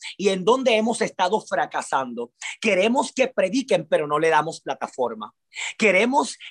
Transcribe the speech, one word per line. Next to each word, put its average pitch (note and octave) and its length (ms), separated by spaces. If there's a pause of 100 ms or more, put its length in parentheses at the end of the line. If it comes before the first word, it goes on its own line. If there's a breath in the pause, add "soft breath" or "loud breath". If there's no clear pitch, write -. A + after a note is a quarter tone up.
(180 loud breath)
Y G3+ 120
en F#3+ 140
donde A#3+ 320
hemos A3 260
estado F#3+ 380
fracasando. C3+ 920 (260 loud breath)
Queremos A3 540
que B3+ 140
prediquen, F#3+ 600
pero D#3 200
no D3 100
le D#3+ 120
damos D#3 300
plataforma. A#2 760 (440 loud breath)
Queremos A3 600 (140 loud breath)